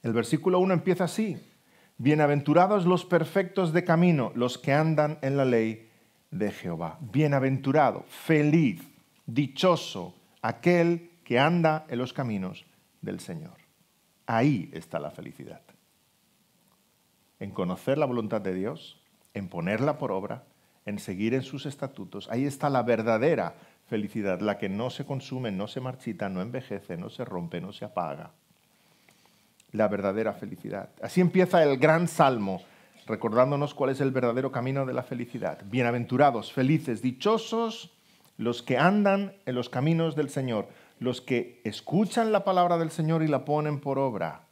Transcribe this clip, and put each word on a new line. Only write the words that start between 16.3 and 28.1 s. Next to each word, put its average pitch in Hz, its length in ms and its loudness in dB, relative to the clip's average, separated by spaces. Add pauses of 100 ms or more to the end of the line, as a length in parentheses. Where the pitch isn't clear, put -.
En 101 100 -8
conocer 95 480 -2
la 147 80 2
voluntad 110 340 -4
de 95 140 -4
Dios, - 480 -8 (300)
en 98 160 -8
ponerla 110 500 -2
por 127 140 -6
obra, 101 320 -8 (420)
en 104 120 -8
seguir 104 340 -4
en 131 100 0
sus 135 220 -12
estatutos. 110 680 -12
Ahí 123 140 -2
está 143 240 -2
la 131 140 2
verdadera 113 720 2 (320)
felicidad, 101 560 -2
la 104 160 0
que 101 100 -4
no 110 220 -4
se - 160 -10
consume, 131 440 -6
no 98 160 -4
se - 140 -10
marchita, 117 480 -8
no 92 140 -4
envejece, 101 560 -8
no 101 100 -10
se 120 160 -10
rompe, 87 340 -8
no 90 140 -10
se - 140 -14
apaga. 80 460 -8 (1400)